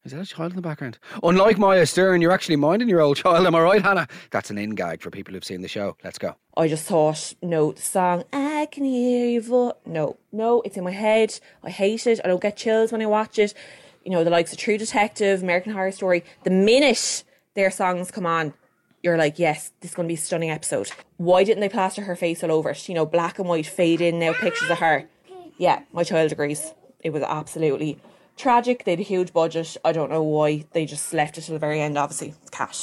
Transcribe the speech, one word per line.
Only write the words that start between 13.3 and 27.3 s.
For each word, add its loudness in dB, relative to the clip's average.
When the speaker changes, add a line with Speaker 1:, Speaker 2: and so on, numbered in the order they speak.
Speaker 2:
it. 2
You -8
know, 2
the 4
likes 2
of -14
True -2
Detective, 0
American -2
Horror -2
Story, 0
the 2
minute 4
their 2
songs -2
come -8
on, -2
you're 2
like, 2
"Yes, -2
this -16
is -16
gonna -4
be -4
a -12
stunning -4
episode." -6
Why 4
didn't 2
they 0
plaster -2
her -6
face -4
all -2
over 0
it? -10
You -6
know, 2
black -2
and -4
white, -2
fade 2
in 2
now, 0
pictures -2
of 0
her. 0
Yeah, 2
my -2
child 0
agrees. -6
It -4
was -4
absolutely -4